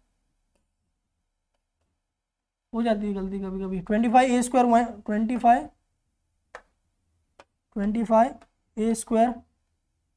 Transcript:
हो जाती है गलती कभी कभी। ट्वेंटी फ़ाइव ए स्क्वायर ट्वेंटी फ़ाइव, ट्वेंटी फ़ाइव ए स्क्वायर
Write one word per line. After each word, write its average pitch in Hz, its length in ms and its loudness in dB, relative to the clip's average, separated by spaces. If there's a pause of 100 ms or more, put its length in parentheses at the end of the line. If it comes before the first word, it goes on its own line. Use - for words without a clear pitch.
(2750)
हो 226 100 -4
जाती 208 240 -2
है 202 60 -4
गलती 190 260 -8
कभी 190 200 -8
कभी। 190 220 -8
ट्वेंटी 220 280 0
फ़ाइव 254 220 4
ए 247 100 2
स्क्वायर 240 440 2 (120)
ट्वेंटी 220 400 -4
फ़ाइव, 247 320 2 (2000)
ट्वेंटी 208 280 -4
फ़ाइव 226 300 4 (440)
ए 226 180 -2
स्क्वायर 233 380 0 (840)